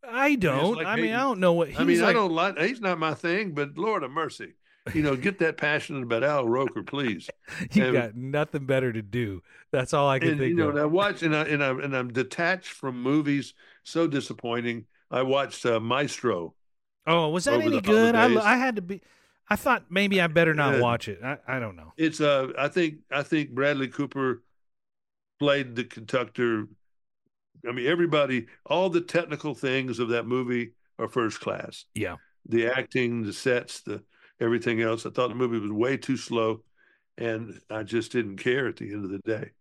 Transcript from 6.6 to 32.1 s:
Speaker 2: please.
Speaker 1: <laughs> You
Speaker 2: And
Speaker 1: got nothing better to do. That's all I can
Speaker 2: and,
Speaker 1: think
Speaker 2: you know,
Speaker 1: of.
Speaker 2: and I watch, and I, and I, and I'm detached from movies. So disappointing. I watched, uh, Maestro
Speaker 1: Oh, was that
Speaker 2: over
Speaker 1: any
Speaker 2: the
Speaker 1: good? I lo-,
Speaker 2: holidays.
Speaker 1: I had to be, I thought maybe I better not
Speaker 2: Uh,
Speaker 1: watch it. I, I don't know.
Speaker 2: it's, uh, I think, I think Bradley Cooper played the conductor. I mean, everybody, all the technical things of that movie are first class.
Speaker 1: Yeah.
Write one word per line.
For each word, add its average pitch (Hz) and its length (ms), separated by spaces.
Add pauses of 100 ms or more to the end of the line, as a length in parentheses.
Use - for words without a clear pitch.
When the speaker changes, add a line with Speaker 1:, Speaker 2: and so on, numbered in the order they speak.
Speaker 2:
please. 110 480 (200)
Speaker 1:
<laughs> - 240
You 208 120
Speaker 2:
And 127 80
Speaker 1:
got 117 220
nothing 139 500
better 131 280
to 110 80
do. 104 400 (300)
That's 127 220
all 143 140
I 135 120
can 165 100
Speaker 2:
and, 151 100
Speaker 1:
think 131 120
Speaker 2:
you - 40
know, 160 140
Speaker 1:
of. 143 60
Speaker 2:
and 147 40
I 151 60
watch, 190 380
and 156 120
I, 151 80
and 147 200
I, 135 80
and 135 240
I'm 127 180
detached 170 560
from 127 320
movies. 143 520 (300)
So 165 240
disappointing. 120 760 (260)
I 123 120
watched, 135 420
uh, 117 160
Maestro 117 720 (520)
Speaker 1:
Oh, 160 240
was 170 160
that 285 100
Speaker 2:
over 349 80
Speaker 1:
any 311 140
Speaker 2:
the 226 40
Speaker 1:
good? 220 340
I 226 120
lo-, 220 140
Speaker 2:
holidays. 208 40
Speaker 1:
I 220 120
had 247 200
to 202 40
be, 185 200 (480)
I 208 80
thought 247 320
maybe 190 320
I 170 60
better 160 260
not 143 220
Speaker 2:
Uh, 131 40
Speaker 1:
watch 120 300
it. 95 140
I, 131 140 (100)
I 131 120
don't 107 160
know. 80 220
Speaker 2:
it's, 156 240
uh, 135 360
I 139 120
think, 160 300 (120)
I 139 120
think 147 280
Bradley 135 380
Cooper 131 520 (960)
played 139 360
the 120 80
conductor. 113 840 (1000)
I 117 40
mean, 123 160
everybody, 147 600 (180)
all 180 240
the 170 120
technical 151 520
things 127 460
of 120 100
that 117 180
movie 120 440 (280)
are 110 80
first 113 320
class. - 540
Speaker 1:
Yeah. 92 240 (300)